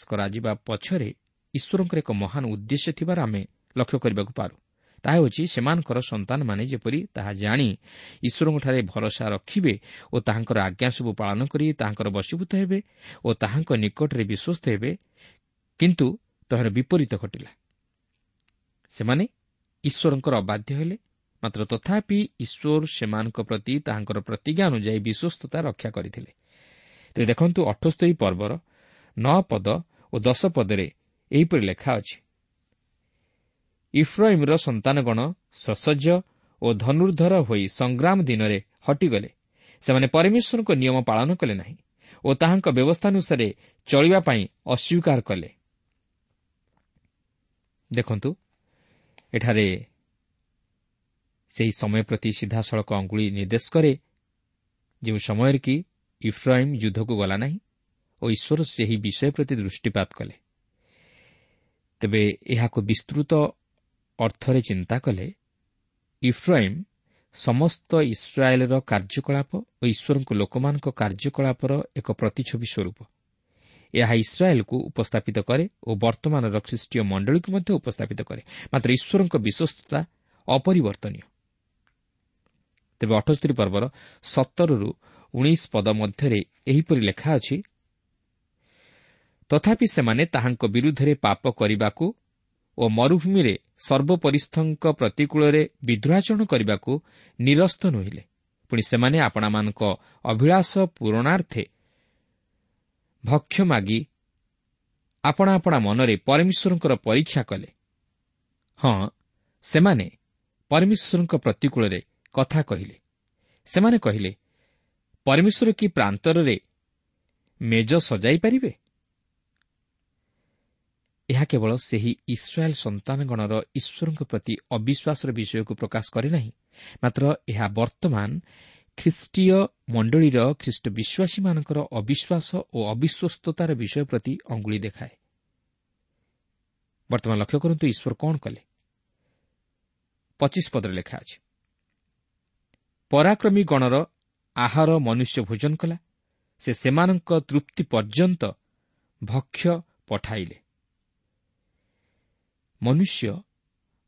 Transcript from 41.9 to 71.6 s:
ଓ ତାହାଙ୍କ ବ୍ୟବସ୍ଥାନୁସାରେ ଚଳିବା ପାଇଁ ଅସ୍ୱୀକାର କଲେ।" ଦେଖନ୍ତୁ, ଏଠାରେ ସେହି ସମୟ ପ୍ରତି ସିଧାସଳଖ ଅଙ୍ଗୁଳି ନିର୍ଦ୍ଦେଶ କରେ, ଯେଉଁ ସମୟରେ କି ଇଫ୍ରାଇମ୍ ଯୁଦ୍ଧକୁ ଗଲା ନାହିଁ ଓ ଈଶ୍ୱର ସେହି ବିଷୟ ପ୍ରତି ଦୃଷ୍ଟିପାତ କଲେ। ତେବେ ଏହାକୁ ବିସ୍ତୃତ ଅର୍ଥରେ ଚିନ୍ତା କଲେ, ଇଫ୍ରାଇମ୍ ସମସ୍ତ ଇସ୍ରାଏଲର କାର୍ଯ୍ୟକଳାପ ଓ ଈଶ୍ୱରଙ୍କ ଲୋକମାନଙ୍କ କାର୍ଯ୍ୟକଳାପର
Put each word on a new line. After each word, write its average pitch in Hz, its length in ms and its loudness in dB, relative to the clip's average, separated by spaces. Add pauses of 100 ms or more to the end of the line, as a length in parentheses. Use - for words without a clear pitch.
ଓ 139 80 2
ତାହାଙ୍କ 180 360 2
ବ୍ୟବସ୍ଥାନୁସାରେ 151 800 2 (400)
ଚଳିବା 165 320 6
ପାଇଁ 123 220 2 (260)
ଅସ୍ୱୀକାର 139 540 0
କଲେ।" 87 280 -6 (2500)
ଦେଖନ୍ତୁ, 117 380 -2 (1040)
ଏଠାରେ 110 340 2 (1800)
ସେହି 113 220 -2
ସମୟ 110 320 -2
ପ୍ରତି - 280 -4
ସିଧାସଳଖ 107 600 -6
ଅଙ୍ଗୁଳି 104 380 -2
ନିର୍ଦ୍ଦେଶ 98 380 -4
କରେ, 156 220 4 (1120)
ଯେଉଁ 110 140 -2
ସମୟରେ 120 400 0
କି 131 180 -2 (460)
ଇଫ୍ରାଇମ୍ 127 560 0
ଯୁଦ୍ଧକୁ 110 400 -2
ଗଲା 95 200 0
ନାହିଁ 143 200 -4 (640)
ଓ 120 80 -2
ଈଶ୍ୱର 151 340 -2
ସେହି 113 340 -2
ବିଷୟ 110 340 -2
ପ୍ରତି 143 240 -4
ଦୃଷ୍ଟିପାତ 98 580 -4
କଲେ। - 220 -14 (1700)
ତେବେ 107 220 2 (240)
ଏହାକୁ 117 340 -2
ବିସ୍ତୃତ 139 520 -2 (840)
ଅର୍ଥରେ 123 420 0
ଚିନ୍ତା 101 380 -4
କଲେ, 101 280 -4 (920)
ଇଫ୍ରାଇମ୍ 123 640 2 (500)
ସମସ୍ତ - 640 -2
ଇସ୍ରାଏଲର 131 840 2
କାର୍ଯ୍ୟକଳାପ 135 760 -4
ଓ - 280 -10
ଈଶ୍ୱରଙ୍କ 131 500 -2
ଲୋକମାନଙ୍କ 131 560 -2
କାର୍ଯ୍ୟକଳାପର 131 800 -2 (240)